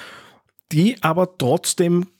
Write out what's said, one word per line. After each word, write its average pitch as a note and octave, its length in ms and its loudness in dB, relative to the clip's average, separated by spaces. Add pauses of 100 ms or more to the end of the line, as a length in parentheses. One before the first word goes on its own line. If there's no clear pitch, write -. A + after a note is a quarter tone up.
(720)
die F#3 320 2
aber F3 340 -2
trotzdem F3 720 0 (120)